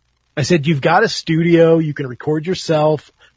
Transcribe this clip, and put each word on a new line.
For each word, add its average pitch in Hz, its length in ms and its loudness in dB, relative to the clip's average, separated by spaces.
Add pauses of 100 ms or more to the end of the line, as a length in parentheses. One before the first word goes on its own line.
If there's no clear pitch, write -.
(380)
I 147 60 -2
said, 156 240 0
"You've 151 140 0
got 170 220 2
a 233 60 0
studio. 165 680 2
You 151 140 -4
can 143 140 -8
record 151 380 -6
yourself. 156 640 -2 (260)